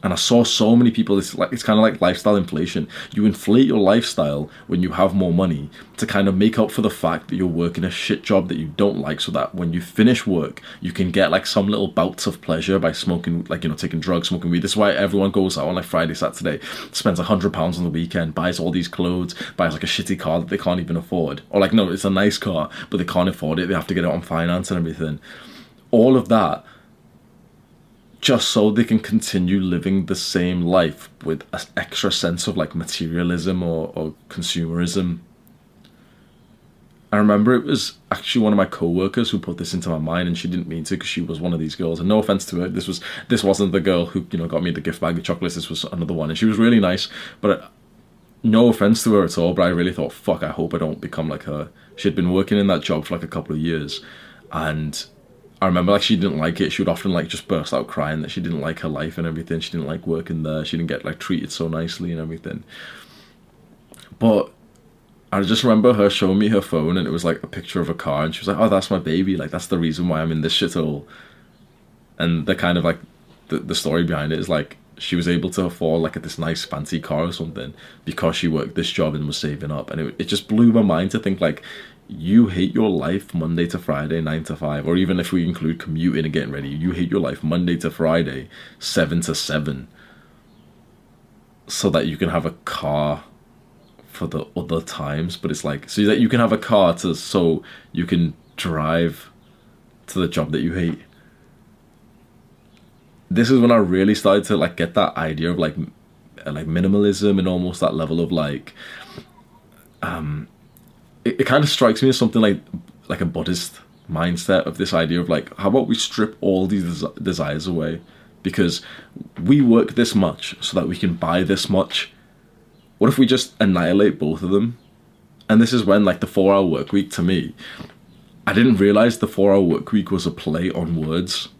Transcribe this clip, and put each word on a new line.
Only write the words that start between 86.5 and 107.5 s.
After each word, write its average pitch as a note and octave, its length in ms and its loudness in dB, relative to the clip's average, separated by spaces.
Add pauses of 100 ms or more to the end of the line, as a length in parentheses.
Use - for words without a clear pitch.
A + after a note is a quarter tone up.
ready, C#2 160 -8
you D#2 240 -4
hate F2 180 -2
your F#2+ 120 0
life C#2 200 -6
Monday F2 360 0
to E2 120 -4
Friday, D#2 600 0 (300)
seven E2 420 0
to E2 120 -4
seven, D2+ 540 -4 (1800)
so - 220 0
that - 180 0
you D2+ 100 -6
can F2 120 0
have E2 160 -2
a E2 60 -4 (140)
car D2 580 -2 (840)
for - 200 -8
the D#2 180 -6 (120)
other E2 240 -4
times. D2+ 560 -6
But - 140 -4
it's D2+ 120 -8
like, D2 260 -6
so G#2 140 0
that G#2 160 4
you A#2 80 4
can A#2+ 140 4
have A2 100 4
a G#2+ 60 2
car G2 380 4
to, F2 200 -2
so E2 480 0 (300)
you E2+ 120 -2
can E2+ 280 0 (240)
drive D#2+ 760 0 (760)
to - 120 -6
the F2 80 0
job D2+ 240 -2
that D2+ 100 -2
you E2 120 -2
hate. E2+ 260 -2 (2250)
This A2+ 200 2
is C3 120 8
when A#2+ 100 6
I A#2 60 6
really G2 380 4
started G2+ 300 4
to, G#2 120 0
like, E2 180 0
get E2+ 200 -2
that G2+ 200 2
idea D#2+ 340 -2
of, F2 80 -2
like, D#2 200 -2
m-, - 160 -8 (520)
like, D2+ 220 -8
minimalism G2 720 2
and F#2 80 0
almost F2+ 320 -2